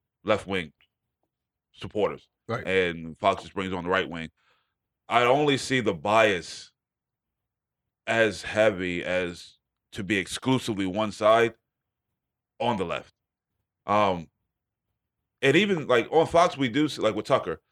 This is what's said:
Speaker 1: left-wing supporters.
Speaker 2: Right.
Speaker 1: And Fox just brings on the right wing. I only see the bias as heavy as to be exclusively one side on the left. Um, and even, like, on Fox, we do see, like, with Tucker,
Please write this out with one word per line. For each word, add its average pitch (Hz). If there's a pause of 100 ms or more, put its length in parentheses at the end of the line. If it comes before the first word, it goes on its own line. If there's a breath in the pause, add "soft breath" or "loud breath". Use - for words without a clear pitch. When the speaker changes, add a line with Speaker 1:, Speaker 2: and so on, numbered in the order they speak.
(240)
Speaker 1:
left-wing 95 (1000)
supporters. 85 (200)
Speaker 2:
Right. 113
Speaker 1:
And 85
Fox 98
just -
brings 92
on 87
the 87
right 92
wing. 80 (800)
I 120
only 139
see 131
the 101
bias 101 (1400)
as 110
heavy 92
as 87 (340)
to 107
be 98
exclusively 104
one 104
side 113 (1040)
on 117
the 92
left. 78 (720)
Um, 95 (1120)
and 135
even, 185
like, 117
on 156
Fox, 175
we 135
do 147
see, 117
like, 104
with 107
Tucker, 107 (100)